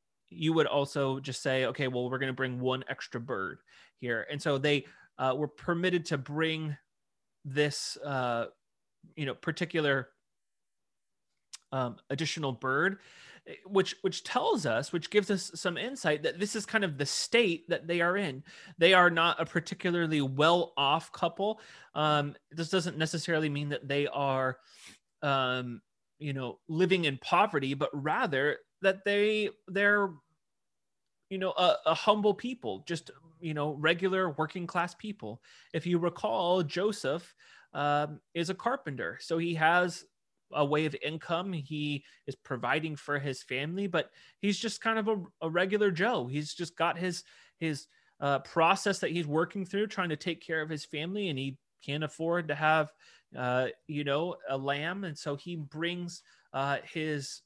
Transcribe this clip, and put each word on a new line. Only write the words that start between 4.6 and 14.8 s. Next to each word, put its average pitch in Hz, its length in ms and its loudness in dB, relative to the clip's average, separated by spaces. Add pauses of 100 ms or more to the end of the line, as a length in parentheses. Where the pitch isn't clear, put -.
uh, 131 180 2
were 151 120 -2
permitted 175 600 -2
to 151 100 0
bring 156 580 -4 (680)
this, 143 580 0
uh, 123 440 0 (680)
you 151 100 -4
know, 131 80 -2
particular, 151 760 0 (1600)
um, 127 240 -2 (140)
additional 143 420 -2
bird, 139 480 0 (480)
eh, - 80 -14 (100)
which, 190 360 2
which - 220 -4
tells 254 420 0
us, 120 260 0